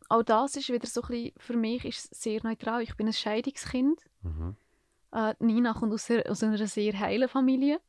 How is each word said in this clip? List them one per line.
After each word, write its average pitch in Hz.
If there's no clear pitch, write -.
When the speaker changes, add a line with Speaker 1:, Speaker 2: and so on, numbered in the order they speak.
Speaker 1:
auch 226
das 233
ist 277
wieder 240
so 240
ein -
bisschen, 233
für -
mich 233
ist -
es -
sehr 220
neutral. 226
Ich -
bin 214
ein 220
Scheidungskind. 254
Speaker 2:
Mhm. 82
Speaker 1:
Äh, 220
Nina 233
kommt 220
aus 226
einer, 233
aus -
einer 214
sehr 208
heilen 214
Familie. 269